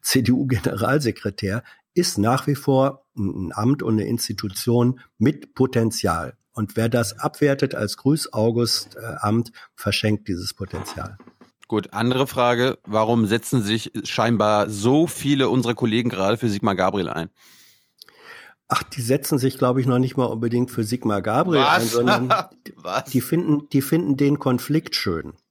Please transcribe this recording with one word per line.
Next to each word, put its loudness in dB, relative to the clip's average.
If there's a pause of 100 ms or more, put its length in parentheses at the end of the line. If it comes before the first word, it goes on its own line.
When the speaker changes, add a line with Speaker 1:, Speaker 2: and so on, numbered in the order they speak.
Speaker 1:
C-D-U-Generalsekretär, 0 (320)
ist 0
nach 2
wie 0
vor 0 (120)
ein, -4
ein -10
Amt 0
und 0
eine 0
Institution 0 (180)
mit 0
Potenzial. 0 (180)
Und -6
wer 0
das 0
abwertet 0
als -4
Grüß-August-Amt, 0 (220)
verschenkt -2
dieses -6
Potenzial. -10 (500)
Speaker 2:
Gut, -4
andere 0
Frage. 2
Warum 2
setzen 0
sich -2 (140)
scheinbar 2
so 2
viele 0
unserer 2
Kollegen 0
gerade 0
für -2
Sigmar 0
Gabriel 0
ein? -6 (1400)
Speaker 1:
Ach, -2
die -12
setzen 0
sich, -2
glaube 2
ich, 2
noch 2
nicht 0
mal 2
unbedingt -2
für -2
Sigmar -2
Gabriel 2
Speaker 2:
Was? 4
Speaker 1:
ein, -2
sondern 2 (320)
Speaker 2:
<laughs> -18
Was? -4
Speaker 1:
die 0
finden, 0
die 2
finden 0
den 2
Konflikt -2
schön. -4 (180)